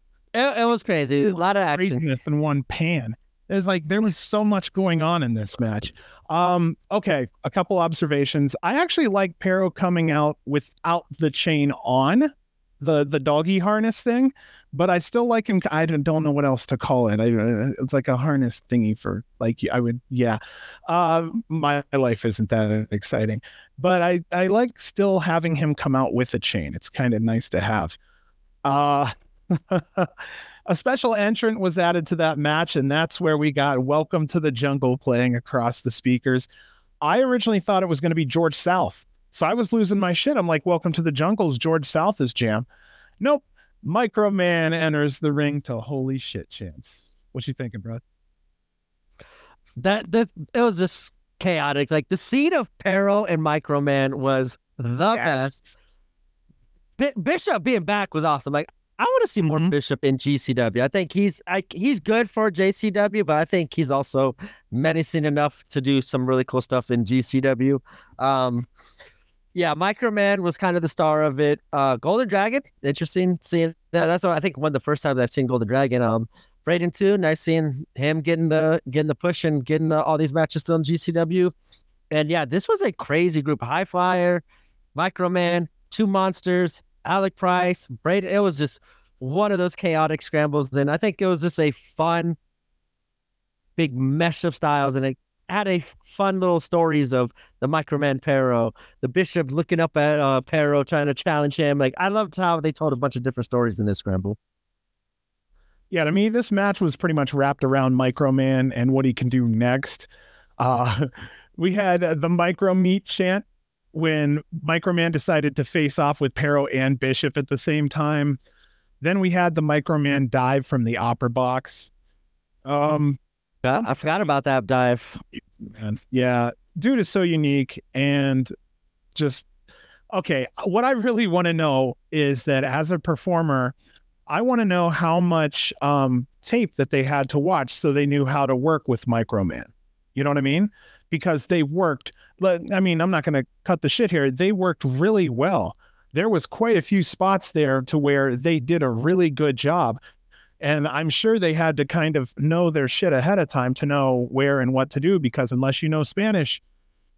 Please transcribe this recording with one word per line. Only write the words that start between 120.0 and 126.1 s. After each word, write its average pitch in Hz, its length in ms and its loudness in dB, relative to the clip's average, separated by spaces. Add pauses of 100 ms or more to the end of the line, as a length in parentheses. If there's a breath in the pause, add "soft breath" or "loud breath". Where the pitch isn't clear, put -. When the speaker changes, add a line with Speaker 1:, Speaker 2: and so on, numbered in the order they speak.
Speaker 2:
dive 131 380 0
from 127 180 0
the 117 140 -2
opera 120 320 0
box. 127 640 -4 (760)
Um, 147 540 0 (440)
Speaker 1:
Yeah, 135 220 2
I - 80 -2
forgot 160 280 -2
about 143 220 0
that 131 240 0
dive. 123 500 0 (420)
Speaker 2:
Man, 107 400 -8 (120)